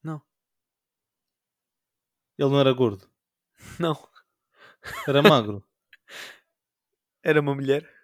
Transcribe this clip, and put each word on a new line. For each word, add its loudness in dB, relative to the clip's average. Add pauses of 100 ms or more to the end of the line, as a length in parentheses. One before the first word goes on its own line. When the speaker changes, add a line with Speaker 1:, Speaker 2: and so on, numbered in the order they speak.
Speaker 1:
Não. -12 (2250)
Speaker 2:
Ele 0
não 2
era 4
gordo? -2 (460)
Speaker 1:
<laughs> -20
Não. -2 (1120)
Speaker 2:
Era 2
magro? 4 (440)
Speaker 1:
<laughs> -20
Era 0
uma -2
mulher. -2 (200)